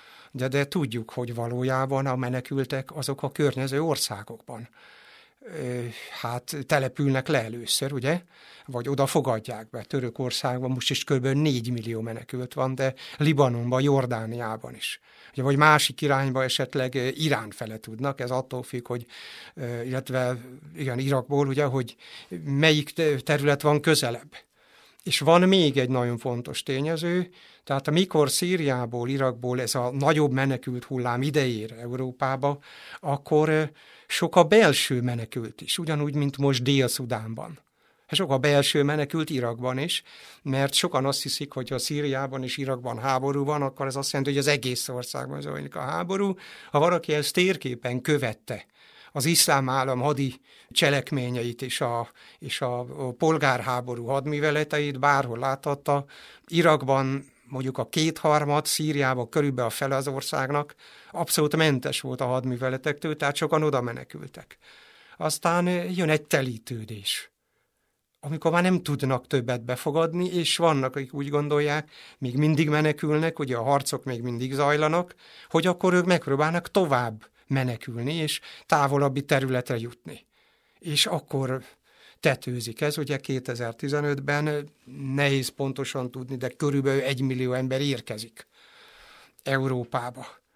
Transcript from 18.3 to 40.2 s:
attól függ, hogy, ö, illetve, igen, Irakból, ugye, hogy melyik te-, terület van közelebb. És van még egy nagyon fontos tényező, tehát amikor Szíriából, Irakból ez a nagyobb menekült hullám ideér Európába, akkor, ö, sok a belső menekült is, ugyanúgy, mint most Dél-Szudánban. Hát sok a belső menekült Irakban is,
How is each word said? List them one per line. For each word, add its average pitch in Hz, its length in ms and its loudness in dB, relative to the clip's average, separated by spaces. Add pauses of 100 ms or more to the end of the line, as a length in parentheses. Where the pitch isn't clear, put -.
attól 127 320 -4
függ, 123 240 -10
hogy, 120 180 -6 (480)
ö, 120 280 -8
illetve, 127 560 -2 (380)
igen, 131 240 -4
Irakból, 139 480 0
ugye, 135 160 0
hogy 131 320 -2 (480)
melyik 147 460 4
te-, 156 260 2
terület 143 460 2
van 147 200 4
közelebb. 135 540 2 (680)
És - 160 0
van 165 220 8
még 180 360 6
egy 127 120 2
nagyon 123 280 0
fontos 120 460 -6
tényező, 165 640 -2 (340)
tehát 139 240 -2
amikor 156 420 4
Szíriából, 127 800 0
Irakból 127 520 0
ez 120 140 -2
a 123 160 0
nagyobb 143 400 4
menekült 127 520 -2
hullám 123 380 -2
ideér 127 500 0
Európába, 127 880 -2 (400)
akkor, 151 500 2
ö, 156 140 4 (480)
sok - 240 0
a 175 80 12
belső 160 580 6
menekült 117 600 -6
is, - 160 -4
ugyanúgy, 147 380 -2
mint 143 220 0
most 139 260 2
Dél-Szudánban. 123 960 -2 (480)
Hát - 120 -2
sok 165 120 0
a 135 60 6
belső 143 460 4
menekült 151 460 0
Irakban 123 480 -2
is, 160 260 -4 (380)